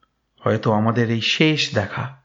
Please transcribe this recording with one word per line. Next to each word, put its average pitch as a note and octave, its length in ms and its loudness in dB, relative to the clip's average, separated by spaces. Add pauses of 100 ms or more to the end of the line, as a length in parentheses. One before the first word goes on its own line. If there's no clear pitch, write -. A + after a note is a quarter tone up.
(380)
হয়তো A2 340 0
আমাদের A2 380 2
এই A#2 100 -2
শেষ - 540 0
দেখা, G#2+ 500 -4